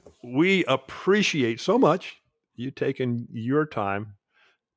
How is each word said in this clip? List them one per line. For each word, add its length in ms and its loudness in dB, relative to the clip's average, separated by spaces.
we 400 2
appreciate 960 0
so 180 0
much 380 2
you 160 -8
taking 600 -4
your 360 0
time 480 -4